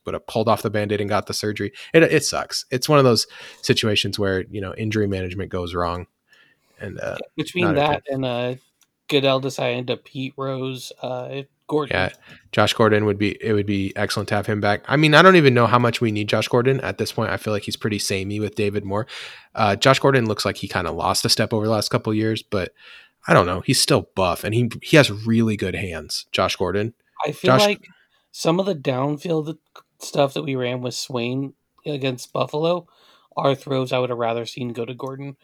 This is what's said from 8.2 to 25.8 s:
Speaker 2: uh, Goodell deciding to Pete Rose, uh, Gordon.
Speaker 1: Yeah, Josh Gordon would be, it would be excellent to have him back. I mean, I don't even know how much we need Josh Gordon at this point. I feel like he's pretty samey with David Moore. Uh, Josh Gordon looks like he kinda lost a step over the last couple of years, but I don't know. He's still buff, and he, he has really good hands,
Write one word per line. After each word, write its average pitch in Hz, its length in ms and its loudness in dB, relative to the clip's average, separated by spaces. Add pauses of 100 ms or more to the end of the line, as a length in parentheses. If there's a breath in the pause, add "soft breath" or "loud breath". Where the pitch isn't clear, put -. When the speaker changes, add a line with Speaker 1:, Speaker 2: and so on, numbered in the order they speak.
Speaker 2:
uh, 123 300 -4 (540)
Goodell 135 320 2
deciding 127 460 -4
to 123 120 -4
Pete 135 400 -10
Rose, 131 520 -8 (120)
uh, 127 400 -8 (260)
Gordon. 147 260 0
Speaker 1:
Yeah, 92 160 0 (400 loud breath)
Josh 107 240 2
Gordon 107 320 4
would 101 120 0
be, 101 220 0
it 110 140 -2
would 101 120 0
be 98 300 -2
excellent 101 340 -4
to 117 40 2
have 101 120 0
him 104 140 -2
back. 104 280 0
I 139 80 2
mean, 151 180 6
I 151 80 12
don't 185 140 10
even 139 180 8
know 120 120 6
how 120 120 4
much 120 240 2
we 113 100 2
need 104 160 -2
Josh 110 200 0
Gordon 127 320 2
at 95 180 -6
this 110 140 -4
point. 110 180 -2
I 92 80 -2
feel 107 140 -4
like 101 100 -2
he's - 140 -8
pretty 104 220 -2
samey 101 420 -4
with 104 160 -4
David 101 280 -2
Moore. 101 220 -4 (480 loud breath)
Uh, 107 220 2
Josh 135 220 6
Gordon 135 280 4
looks 107 180 -2
like 95 140 -2
he 95 100 -8
kinda 82 240 -2
lost 82 320 0
a 120 60 0
step 110 240 2
over 107 100 0
the 110 60 0
last 104 180 0
couple 113 220 -2
of 107 60 0
years, 110 260 0
but 92 300 -4 (540 loud breath)
I - 60 2
don't 110 140 6
know. 90 140 -2
He's 131 200 0
still - 340 0
buff, 87 300 0
and 107 100 -2
he, 120 160 0 (120)
he - 160 6
has 117 120 6
really 110 460 2
good 95 180 -4
hands, 85 560 -8